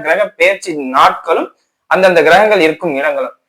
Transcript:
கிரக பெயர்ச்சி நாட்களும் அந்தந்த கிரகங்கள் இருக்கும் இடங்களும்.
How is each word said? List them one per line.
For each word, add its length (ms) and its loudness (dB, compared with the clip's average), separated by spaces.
கிரக 160 0
பெயர்ச்சி 340 -2
நாட்களும் 520 0
அந்தந்த 400 2
கிரகங்கள் 400 4
இருக்கும் 280 -4
இடங்களும். 400 -6